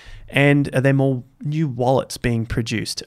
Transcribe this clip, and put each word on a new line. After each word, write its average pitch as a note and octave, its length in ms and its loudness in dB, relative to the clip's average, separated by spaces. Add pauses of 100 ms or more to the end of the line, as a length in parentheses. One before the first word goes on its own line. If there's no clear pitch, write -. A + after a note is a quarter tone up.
(280)
And C#3+ 460 4
are C3 80 0
there C3+ 100 4
more C3+ 300 0 (180)
new D#3 280 -2
wallets B2 500 0
being A#2 260 0
produced? A#2 640 -4